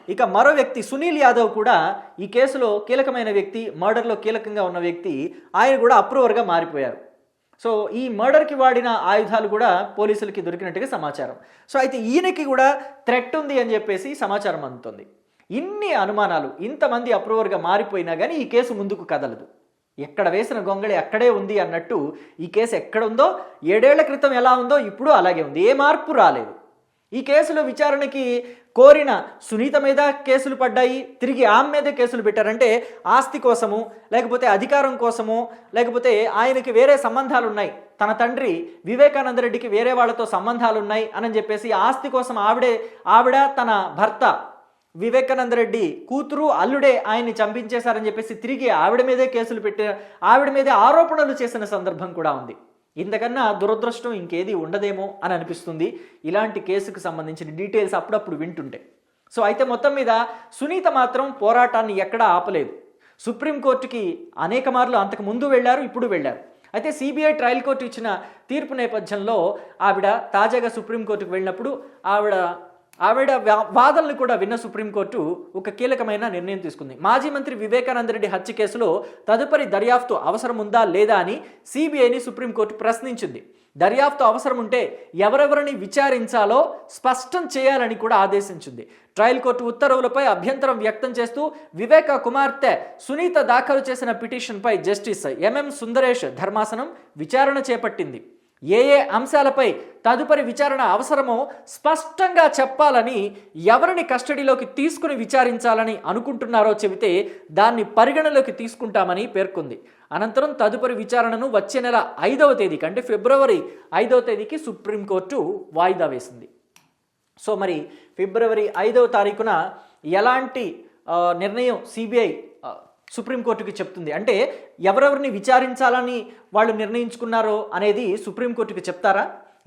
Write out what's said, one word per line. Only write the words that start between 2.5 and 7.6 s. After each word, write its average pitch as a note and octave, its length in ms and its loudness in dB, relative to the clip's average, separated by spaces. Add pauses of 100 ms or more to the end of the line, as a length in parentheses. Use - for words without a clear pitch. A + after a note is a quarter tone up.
కీలకమైన B3 520 -2
వ్యక్తి, G3+ 440 -4
మర్డర్లో A3 400 0
కీలకంగా G#3+ 480 -4
ఉన్న F3+ 160 -4
వ్యక్తి, E3+ 560 -6 (200)
ఆయన C4 240 4
కూడా A#3+ 160 6
అప్రూవర్గా A#3 480 2
మారిపోయారు. E3 540 -4 (680)